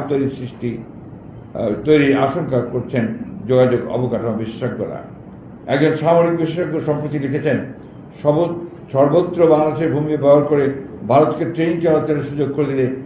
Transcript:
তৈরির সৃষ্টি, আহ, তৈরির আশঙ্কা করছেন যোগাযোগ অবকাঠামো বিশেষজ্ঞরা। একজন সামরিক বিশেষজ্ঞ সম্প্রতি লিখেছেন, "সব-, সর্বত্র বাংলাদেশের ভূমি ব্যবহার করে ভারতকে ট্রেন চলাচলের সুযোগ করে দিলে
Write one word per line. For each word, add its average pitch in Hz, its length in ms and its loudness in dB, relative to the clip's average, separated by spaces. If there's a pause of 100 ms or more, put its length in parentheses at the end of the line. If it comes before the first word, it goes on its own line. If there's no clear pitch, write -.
তৈরির 139 200 0
সৃষ্টি, 120 500 -8 (760)
আহ, 107 160 -2 (140)
তৈরির 139 340 4
আশঙ্কা 135 420 0
করছেন 117 480 -2 (400)
যোগাযোগ 127 420 4
অবকাঠামো 117 420 -2
বিশেষজ্ঞরা। 107 800 -8 (520)
একজন 147 280 2
সামরিক 170 420 4
বিশেষজ্ঞ 156 440 -2
সম্প্রতি 147 380 -2
লিখেছেন, 139 400 0 (640)
"সব-, 156 320 2 (380)
সর্বত্র 170 540 4
বাংলাদেশের 156 460 2
ভূমি 151 240 0
ব্যবহার 143 280 6
করে 143 260 2 (380)
ভারতকে 156 360 2
ট্রেন 165 360 -2
চলাচলের 151 420 2
সুযোগ 139 320 -4
করে 147 120 0
দিলে 135 400 0